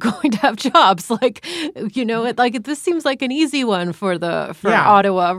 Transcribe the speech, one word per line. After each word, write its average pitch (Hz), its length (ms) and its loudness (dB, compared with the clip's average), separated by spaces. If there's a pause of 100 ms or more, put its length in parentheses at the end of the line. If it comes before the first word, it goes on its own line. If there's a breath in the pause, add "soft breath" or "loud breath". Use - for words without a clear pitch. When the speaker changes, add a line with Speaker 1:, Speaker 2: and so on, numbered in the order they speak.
(100)
Speaker 1:
going 262 220 -2
to 214 60 -2
have 226 180 0
jobs. 214 540 4
Like, 226 360 -2 (480 loud breath)
you 254 100 -4
know, 226 220 -2
it, 240 120 -4
like, 240 260 0
this 294 180 -6
seems 339 220 -2
like 269 180 -2
an 254 80 -2
easy 285 320 0
one 180 300 -2
for 180 260 -4
the, 165 340 -4
for 202 180 -4
Speaker 2:
Yeah. 202 160 4
Speaker 1:
Ottawa, 196 420 4 (100)